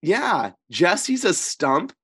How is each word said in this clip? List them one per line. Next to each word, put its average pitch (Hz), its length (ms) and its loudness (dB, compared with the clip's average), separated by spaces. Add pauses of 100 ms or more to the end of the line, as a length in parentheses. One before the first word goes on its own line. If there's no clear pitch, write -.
Yeah, 180 500 0 (180)
Jesse's 190 540 0
a 185 100 4
stump 151 580 -2 (120)